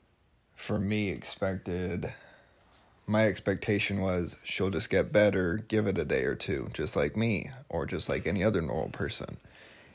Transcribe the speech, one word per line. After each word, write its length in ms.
for 240
me, 300
expected, 1040
my 200
expectation 760
was 420
she'll 260
just 200
get 220
better, 560
give 180
it 120
a 60
day 200
or 100
two, 400
just 220
like 200
me, 340
or 160
just 220
like 180
any 180
other 160
normal 300
person. 480